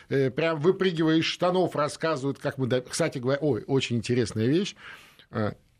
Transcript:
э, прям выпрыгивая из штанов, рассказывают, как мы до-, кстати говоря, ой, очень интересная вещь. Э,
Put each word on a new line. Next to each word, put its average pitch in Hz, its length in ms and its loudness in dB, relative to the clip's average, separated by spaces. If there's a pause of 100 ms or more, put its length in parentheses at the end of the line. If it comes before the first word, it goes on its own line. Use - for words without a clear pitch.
э, 131 220 2
прям 156 280 -2
выпрыгивая 170 580 2
из 165 100 2
штанов, 180 500 0
рассказывают, 143 640 -2
как 143 180 -4
мы 131 100 -2
до-, 127 140 2
кстати 147 380 -2
говоря, 131 240 0
ой, 139 240 0
очень 131 300 0
интересная 113 500 0
вещь. 170 280 0 (560)
Э, 107 220 -4 (280)